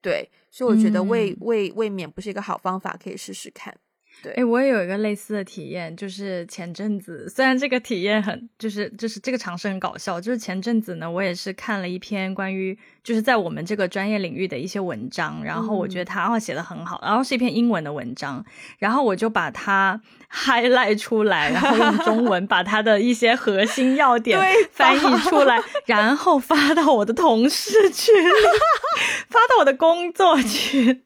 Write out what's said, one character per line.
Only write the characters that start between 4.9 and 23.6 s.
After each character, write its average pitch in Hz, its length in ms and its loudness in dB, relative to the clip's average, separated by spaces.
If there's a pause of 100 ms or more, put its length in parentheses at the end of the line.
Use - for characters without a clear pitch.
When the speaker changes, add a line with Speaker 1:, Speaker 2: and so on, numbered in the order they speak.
Speaker 2:
类 208 160 -2
似 202 200 -10
的 202 100 -6
体 160 240 -16
验， 165 280 -12
就 202 120 -12
是 190 380 -10
前 175 260 -14
阵 202 280 -6
子， - 280 -16
虽 - 160 -2
然 262 140 2
这 277 100 -4
个 254 120 -2
体 208 220 -6
验 208 200 0
很， 233 260 -8 (100)
就 220 120 -8
是， 202 200 -6
就 226 180 -8
是 220 120 -12
这 262 120 -6
个 247 60 -4
尝 180 180 -10
试 202 120 -8
很 190 120 -6
搞 - 160 -8
笑， 175 240 -8
就 202 100 -8
是 247 80 -2
前 190 220 -8
阵 226 200 0
子 196 160 -8
呢， 160 140 -10
我 175 120 -4
也 180 120 -2
是 185 180 -10
看 202 280 -6
了 180 80 -6
一 180 100 -6
篇 190 360 -6
关 190 200 -6
于， 190 240 -6 (240)
就 233 120 -4
是 220 60 0
在 240 160 2
我 185 140 -2
们 151 140 -8
这 196 100 -6
个 196 140 -2
专 196 200 -6
业 214 100 -2
领 180 160 -6
域 190 120 -4
的 147 120 -8
一 147 80 -8
些 - 120 -8
文 127 320 -8
章， 156 320 -8
然 160 180 -8
后 220 160 -4
我 190 120 -4
觉 185 100 -8
得 180 60 -6
他， 185 240 -4
Speaker 1:
嗯。 220 40 0
Speaker 2:
哦， 233 60 0
写 - 160 -8
得 156 80 -8
很 165 240 -14
好， 180 160 -12
然 208 140 -2
后 254 60 0
是 262 120 -4
一 247 40 -2
篇 240 160 0
英 240 140 0
文 185 140 0
的 147 100 -8
文 127 220 -10
章， 147 300 -10 (340)
然 202 120 -2
后 262 120 0
我 214 120 2
就 208 140 -2
把 185 220 -2
它 196 500 0 (300)
highlight 240 680 2
出 214 280 0
来， 160 260 2
然 180 100 0
后 277 160 2
用 220 220 2
中 226 260 2
文 196 220 0
把 185 160 2
它 202 180 0
的 214 200 4
一 240 120 2
些 233 220 2
核 208 320 0